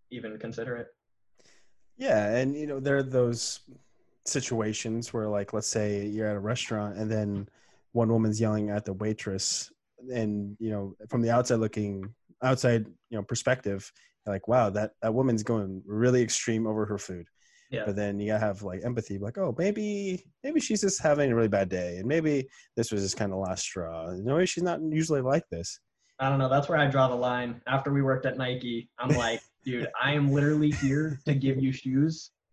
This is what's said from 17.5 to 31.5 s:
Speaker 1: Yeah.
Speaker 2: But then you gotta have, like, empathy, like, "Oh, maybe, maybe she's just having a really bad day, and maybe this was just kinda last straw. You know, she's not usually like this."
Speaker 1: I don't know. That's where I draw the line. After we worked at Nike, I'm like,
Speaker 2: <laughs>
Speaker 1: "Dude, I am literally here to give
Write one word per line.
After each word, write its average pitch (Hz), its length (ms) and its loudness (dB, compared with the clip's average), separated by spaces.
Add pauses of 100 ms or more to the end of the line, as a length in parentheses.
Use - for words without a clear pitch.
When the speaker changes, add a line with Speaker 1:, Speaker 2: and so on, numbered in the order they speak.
Speaker 1:
Yeah. 107 160 -4
Speaker 2:
But 101 100 -2
then 101 240 -2
you 104 120 -2
gotta 107 140 2
have, 101 180 -4
like, 92 220 -6
empathy, 117 340 -4
like, 101 180 -8
"Oh, 175 200 -2
maybe, 202 640 -2 (200)
maybe 302 160 0
she's - 220 0
just 196 200 0
having 147 300 4
a 117 40 4
really 113 140 4
bad 98 200 2
day, 90 280 -2
and 98 100 -4
maybe 151 400 2 (280)
this 113 160 0
was 104 120 0
just 95 140 -2
kinda 98 180 -2
last 92 280 -4
straw. 82 480 -6
You 92 120 -6
know, 147 220 2
she's 175 180 -4
not 170 180 0
usually 156 400 0
like 135 280 2
this." - 300 -8 (400)
Speaker 1:
I 135 100 2
don't 135 100 4
know. 131 100 2
That's 139 200 4
where 165 80 2
I 143 100 4
draw 131 200 6
the 123 80 0
line. 123 520 -2
After 135 260 0
we 139 80 4
worked 131 240 2
at 127 120 0
Nike, 123 520 -4 (100)
I'm 127 100 -2
like, 117 320 2 (120)
Speaker 2:
<laughs> - 120 -20
Speaker 1:
"Dude, 120 240 -2 (120)
I 139 120 2
am 143 180 4
literally 151 400 4
here 143 540 0
to 147 80 2
give 135 280 2